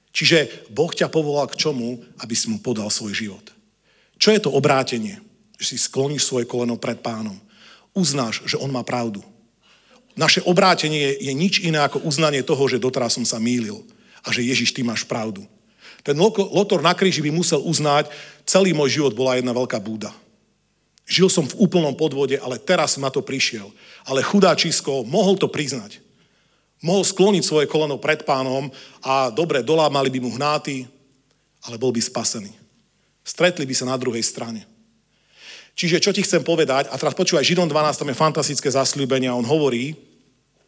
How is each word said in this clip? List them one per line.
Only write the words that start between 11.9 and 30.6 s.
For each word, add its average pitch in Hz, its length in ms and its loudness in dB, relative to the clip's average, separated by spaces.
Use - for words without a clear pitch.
uznanie 147 400 0
toho, 127 240 0
že 127 140 0
doteraz 123 340 0
som 120 120 -2
sa 117 120 -2
mýlil 113 440 -2
a 120 80 -6
že 120 120 0
Ježiš, 120 320 0
ty 131 80 -4
máš 117 200 -2
pravdu. 110 400 -6
Ten 143 120 0
loko-, 196 320 4
Lotor 202 320 2
na 165 160 4
kríži 185 240 2
by 147 120 -2
musel 165 320 0
uznať, 147 440 2
celý 185 240 4
môj 147 280 2
život 139 160 2
bola 127 200 0
jedna 127 160 0
veľká 120 280 -2
búda. 104 320 -8
Žil 180 200 4
som 170 200 2
v - 120 -8
úplnom 165 360 4
podvode, 139 440 0
ale 127 200 -6
teraz 165 360 2
som 139 80 -4
na 135 80 -2
to 139 80 -2
prišiel. 123 480 -4
Ale 135 160 0
chudáčisko 151 840 2
mohol 190 280 2
to 151 140 0
priznať. 131 500 -8
Mohol 180 240 2
skloniť 190 400 4
svoje 151 240 2
koleno 147 320 -2
pred 151 240 -2
Pánom 135 480 -2
a 135 240 2
dobre, 143 320 -2
dolámali 143 480 2
by 131 160 -2
mu 123 80 -4
hnáty, 143 560 -4